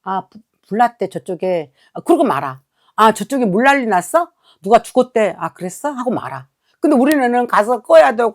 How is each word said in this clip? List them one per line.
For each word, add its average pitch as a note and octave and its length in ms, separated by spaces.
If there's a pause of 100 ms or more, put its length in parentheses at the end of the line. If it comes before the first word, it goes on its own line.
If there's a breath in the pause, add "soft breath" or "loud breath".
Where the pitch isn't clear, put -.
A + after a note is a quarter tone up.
아, F#3+ 260
부-, G#3+ 100 (280)
불났대, A3+ 420
저쪽에. F3 640 (220)
아, F3 80
그러고 E4 220
말아. C#3 380 (340)
아, G#3+ 180
저쪽에 B3 320
물난리 B3 400
났어? A3 460 (320)
누가 A3 180
죽었대. A#3 560
아, E3 160
그랬어? F#3 380
하고 B3 180
말아. C#3 380 (320)
근데 D4 160
우리는 B3 520
가서 G#3+ 360
꺼야 D4+ 320
되고, A3+ 200